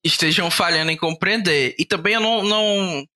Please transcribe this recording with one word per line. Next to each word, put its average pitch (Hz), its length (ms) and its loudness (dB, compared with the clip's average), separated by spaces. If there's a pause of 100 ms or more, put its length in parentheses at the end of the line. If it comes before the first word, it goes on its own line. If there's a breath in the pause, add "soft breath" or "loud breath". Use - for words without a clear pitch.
estejam 165 460 0
falhando 170 420 0
em 160 60 -2
compreender. 165 800 0
E 202 80 0
também 202 300 0
eu 233 40 0
não, 220 240 0
não, 202 600 0 (100)